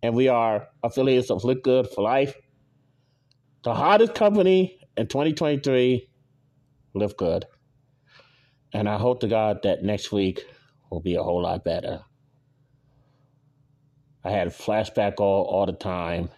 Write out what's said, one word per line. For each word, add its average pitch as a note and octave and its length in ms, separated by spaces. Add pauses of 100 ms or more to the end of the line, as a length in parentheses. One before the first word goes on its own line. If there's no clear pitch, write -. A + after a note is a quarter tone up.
And A#2 140
we B2+ 120
are A2+ 400 (160)
affiliates B2+ 460
of F#2+ 140
Live B2+ 200
Good B2+ 260
for G2+ 140
Life. C3+ 320 (1300)
The A#2 100
hottest G3+ 420
company F#3+ 640 (160)
in A2 120
twenty D3+ 260
twenty-three, C3+ 760 (840)
Live G2+ 240
Good. F2 280 (1300)
And G#2 160
I G#2 80
hope B2 240
to A#2 60
God G#2+ 360
that F#2+ 200
next G2+ 280
week F#2+ 320 (460)
will F2 100
be F2 160
a F2 80
whole F2+ 200
lot F2 200
better. E2+ 380 (2250)
I F#2 80
had F#2+ 160
a F2 40
flashback G#2+ 680
all, G2 260
all F#2+ 200
the F#2 60
time. E2+ 680